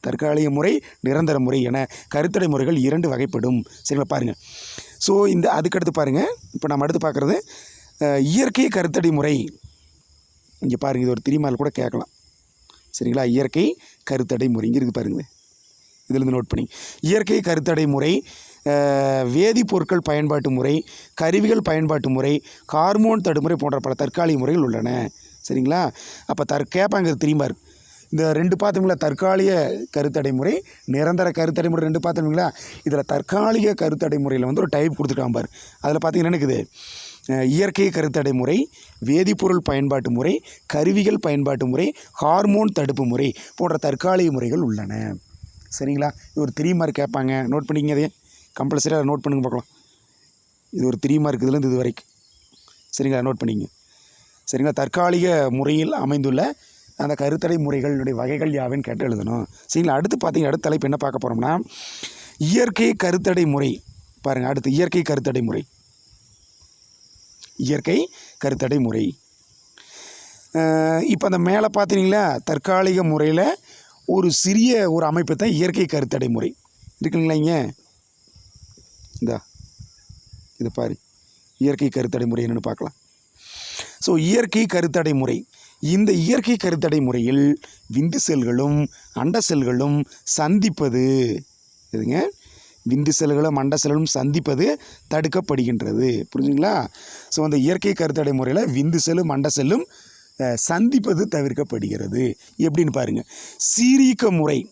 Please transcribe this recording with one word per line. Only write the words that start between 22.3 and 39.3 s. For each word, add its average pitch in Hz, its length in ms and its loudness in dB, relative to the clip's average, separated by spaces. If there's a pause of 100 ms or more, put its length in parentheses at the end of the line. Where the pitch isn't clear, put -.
ஹார்மோன் 202 540 2
தடுமுறை 156 300 0
போன்ற 139 240 -2
பல 131 140 -2
தற்காலிக 151 440 0
முறைகள் 147 240 0
உள்ளன, 117 480 -2 (320)
சரிங்களா. 135 400 0 (440)
அப்ப - 180 -4
தற்-, 143 300 -2
கேட்பாங்க, 196 320 2
இது 160 200 0
த்ரீ 151 80 4
மார்க். 139 260 -2 (500)
இந்த 156 220 0
ரெண்டு 170 240 2
பார்த்தோம்ல, 190 380 2
தற்காலிக 190 580 2 (400)
கருத்தடை 143 400 0
முறை, 143 220 0 (300)
நிரந்தர 170 460 0
கருத்தடை 165 380 -2
முறை 165 160 0
ரெண்டு 156 160 0
பார்த்தோம்ங்களா. 165 480 0 (360)
இதுல 143 180 0
தற்காலிக 208 720 0
கருத்தடை 151 440 -2
முறையில 135 280 0
வந்து 139 180 0
ஒரு 151 60 -2
டைப் 151 280 0
கொடுத்துருக்கான் 131 400 -2
பாரு. 113 100 -4 (320)
அதுல 151 180 0
பார்த்தீங்கன்னா 165 320 0
என்ன 175 100 0
இருக்குது? 131 200 0 (720)
அ, 131 140 0
இயற்கை 180 440 2
கருத்தடை 156 440 -2
முறை, 127 240 0 (480)
வேதிப்பொருள் 180 640 2